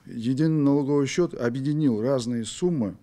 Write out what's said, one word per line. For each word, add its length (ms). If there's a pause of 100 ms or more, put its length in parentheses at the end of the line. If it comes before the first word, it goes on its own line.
Единый 580
налоговый 440
счет 260
объединил 680
разные 440
суммы 580